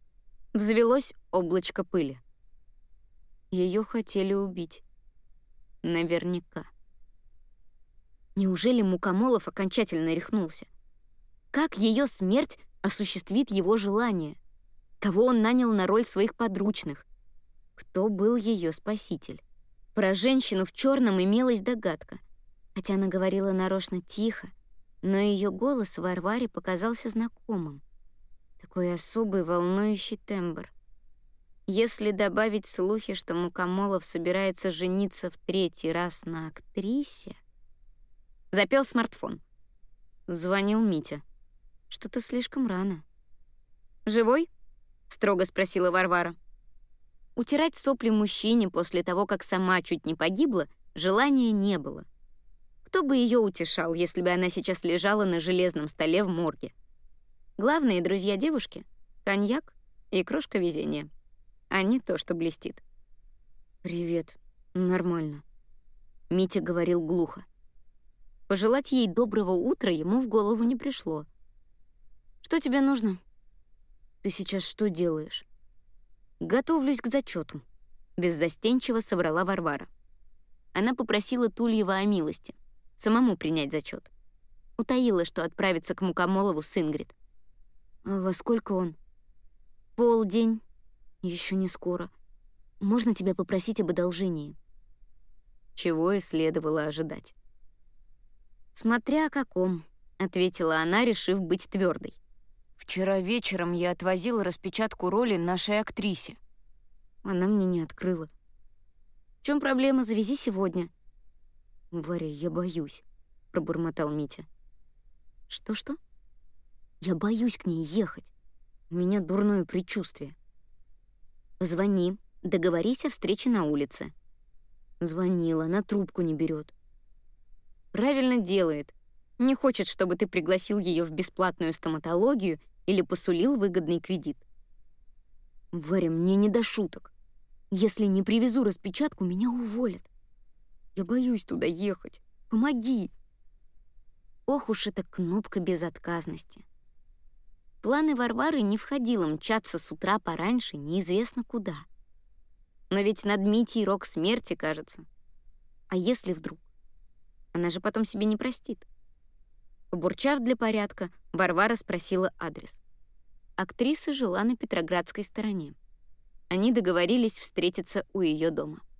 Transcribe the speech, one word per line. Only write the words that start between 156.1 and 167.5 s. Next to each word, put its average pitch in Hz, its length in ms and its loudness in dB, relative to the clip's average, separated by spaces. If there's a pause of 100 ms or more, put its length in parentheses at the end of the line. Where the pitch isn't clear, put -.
вдруг? 160 260 -10 (920)
Она 175 160 0
же 175 100 -4
потом 214 260 -2
себе 208 200 -2
не 214 120 2
простит. - 500 -8 (1040)
Побурчав 190 500 0
для 240 160 2
порядка, 214 540 -2 (220)
Варвара 185 440 2
спросила 185 640 -2
адрес. - 400 -10 (760)
Актриса 262 580 -2
жила 208 300 0
на 240 120 2
Петроградской 180 680 -2
стороне. 196 500 -6 (760)
Они 202 220 2
договорились 208 680 2
встретиться 180 720 -2